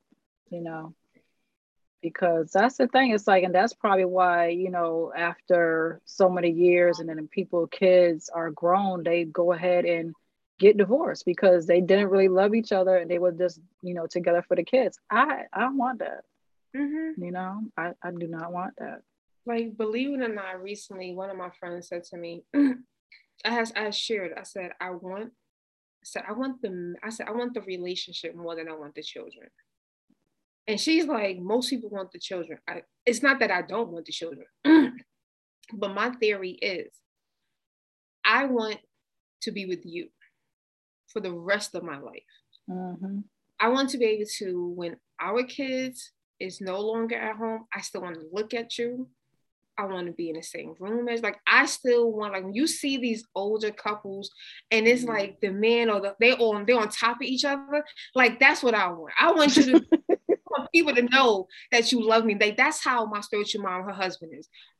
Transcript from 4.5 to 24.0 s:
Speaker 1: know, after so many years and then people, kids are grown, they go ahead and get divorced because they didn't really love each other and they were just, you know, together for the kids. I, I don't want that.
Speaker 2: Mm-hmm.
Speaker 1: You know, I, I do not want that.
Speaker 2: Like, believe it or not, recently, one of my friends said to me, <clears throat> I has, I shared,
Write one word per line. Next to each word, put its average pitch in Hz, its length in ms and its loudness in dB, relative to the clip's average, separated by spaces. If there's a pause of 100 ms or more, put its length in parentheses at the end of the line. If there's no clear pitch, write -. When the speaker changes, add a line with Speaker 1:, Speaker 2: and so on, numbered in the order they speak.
Speaker 1:
know, 165 440 -2
after 165 880 0
so 190 240 4
many 175 200 2
years 175 500 4
and 165 100 -10
then 156 180 -8
people, 175 400 -2
kids 180 600 4
are 170 220 -6
grown, 180 520 0
they 170 220 0
go 170 260 0
ahead 175 340 2
and 165 280 -2 (460)
get 208 180 8
divorced 202 480 2
because 180 420 6
they 175 140 6
didn't 190 280 4
really 190 180 6
love 190 280 4
each 226 160 0
other 190 260 4
and 170 120 0
they 175 100 0
were 180 120 4
just, 175 280 -2 (240)
you 180 100 -8
know, 165 140 -6
together 175 400 2
for 180 80 2
the 180 80 0
kids. 240 360 0 (120)
I, 262 320 2 (100)
I 190 80 -6
don't 269 160 -2
want 247 220 -2
that. - 220 -10 (540)
Speaker 2:
Mm-hmm. 302 480 -6
Speaker 1:
You 175 80 -10
know, 185 300 -8 (160)
I, 175 140 -6 (120)
I 175 80 -8
do 170 160 -8
not 165 240 -10
want 180 280 -8
that. 160 220 -14 (440)
Speaker 2:
Like, 233 320 -6
believe 233 360 -4
it 262 80 -4
or 226 120 -4
not, 190 280 -10
recently, 190 540 -12
one 190 140 -10
of 190 80 -12
my 180 120 -10 (100)
friends 175 280 -12
said 175 180 -10
to 180 120 -18
me, 170 320 -14
<clears throat> - 60 -12
I - 960 -4
has, 226 240 -2
I 214 160 -4
shared, 196 460 -6